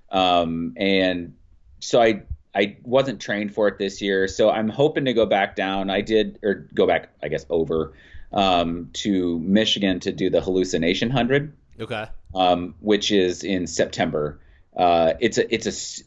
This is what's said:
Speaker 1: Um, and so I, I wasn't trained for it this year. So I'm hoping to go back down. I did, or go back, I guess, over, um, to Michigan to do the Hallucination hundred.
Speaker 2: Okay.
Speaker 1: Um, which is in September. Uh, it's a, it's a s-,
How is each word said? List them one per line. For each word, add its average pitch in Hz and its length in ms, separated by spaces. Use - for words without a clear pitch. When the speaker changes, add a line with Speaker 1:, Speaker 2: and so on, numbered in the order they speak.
Speaker 1:
Um, 85 640
and 92 580
so - 240
I, 110 200
I 104 280
wasn't 123 380
trained 104 340
for 107 140
it 101 100
this 98 240
year. 95 240
So 107 240
I'm 110 180
hoping 143 360
to 131 80
go 113 120
back 101 300
down. 95 340
I 98 120
did, 107 420
or 98 320
go 95 120
back, 85 240
I 78 60
guess, 76 200
over, 80 440
um, 87 640
to 90 440
Michigan 95 600
to 98 120
do 90 180
the 87 100
Hallucination 92 720
hundred. 135 420
Speaker 2:
Okay. 110 260
Speaker 1:
Um, 90 460
which 104 320
is 92 320
in 90 240
September. 76 720
Uh, 85 420
it's 117 200
a, - 140
it's 110 140
a 101 40
s-, - 360